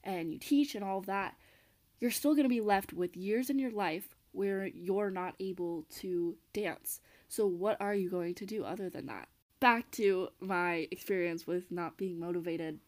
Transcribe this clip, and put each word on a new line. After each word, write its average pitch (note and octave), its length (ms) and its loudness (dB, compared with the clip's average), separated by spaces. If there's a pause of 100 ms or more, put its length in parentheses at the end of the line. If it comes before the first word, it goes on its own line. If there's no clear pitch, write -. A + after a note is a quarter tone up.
and E3+ 300 -4
you - 80 -8
teach C#4+ 360 4
and G3+ 80 -4
all F#3+ 160 -2
of F#3+ 80 -6
that, G3 280 -2 (640)
you're A#3+ 100 2
still C#4+ 260 4
gonna C#4 120 4
be A#3+ 140 4
left G3+ 320 2
with F3+ 240 -2
years G#3+ 320 0
in C4+ 100 2
your C4 100 0
life G3 460 -2 (160)
where G3 360 0
you're F#3+ 440 0
not F#3 300 -4
able F3 420 -4 (140)
to E3+ 400 -2 (160)
dance. - 480 -4 (260)
So G#3+ 180 0
what F#3+ 360 2
are G3+ 120 0
you F#3+ 160 0
going F3 260 -2
to G#3 100 -8
do G3+ 180 -4
other F3+ 260 -4
than - 180 -10
that? - 200 -12 (320)
Back A#3+ 320 6
to F#3+ 360 4 (140)
my F3 500 0
experience F3 560 -2
with F3+ 240 -4
not F3 240 -6
being F3+ 240 -4
motivated. E3 680 -4